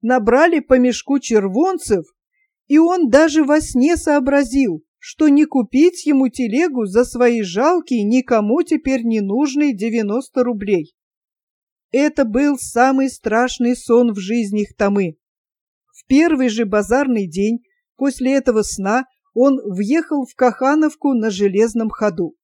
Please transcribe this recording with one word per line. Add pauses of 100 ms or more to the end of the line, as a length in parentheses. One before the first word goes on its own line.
набрали
по
мешку
червонцев, (640)
и
он
даже
во
сне
сообразил, (220)
что
не
купить
ему
телегу
за
свои
жалкие,
никому
теперь
не
нужные
девяносто
рублей. (1000)
Это
был
самый
страшный
сон
в
жизни
Хтамы. (760)
В
первый
же
базарный
день (380)
после
этого
сна (300)
он
въехал
в
Кахановку
на
железном
ходу.